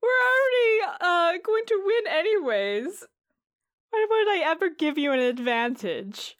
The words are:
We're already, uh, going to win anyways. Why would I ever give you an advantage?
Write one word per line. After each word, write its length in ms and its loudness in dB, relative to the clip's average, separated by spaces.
We're 60 0
already, 680 2
uh, 440 2
going 220 0
to 180 0
win 220 0
anyways. 960 -2
Why 180 0
would 200 2
I 100 2
ever 200 0
give 280 -2
you 140 0
an 80 2
advantage? 1200 -4